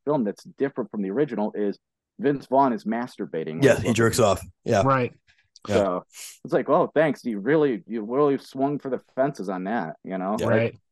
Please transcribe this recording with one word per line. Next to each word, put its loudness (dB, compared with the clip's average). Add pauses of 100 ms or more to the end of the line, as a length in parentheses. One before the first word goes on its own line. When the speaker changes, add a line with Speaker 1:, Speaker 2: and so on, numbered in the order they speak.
Speaker 1:
film 0
that's -6 (120)
different -4
from -6
the -4
original -2
is -2 (400)
Vince 0
Vaughn 4
is -6
masturbating -4
Speaker 2:
Yeah, 8
Speaker 1:
while -2
Speaker 2:
he 0
jerks 2
Speaker 1:
looking. 6
Speaker 2:
off. -2 (180)
Yeah. 2
Speaker 3:
Right. 0 (560)
Speaker 2:
Yeah. 0
Speaker 1:
So 0 (400)
it's -8
like, 0
"Oh, 2
thanks. 2
You -6
really, 2
you -6
really 0
swung -4
for -10
the -4 (160)
fences -2
on -4
that," -4
you -6
know? -2
Speaker 3:
Right. 0 (160)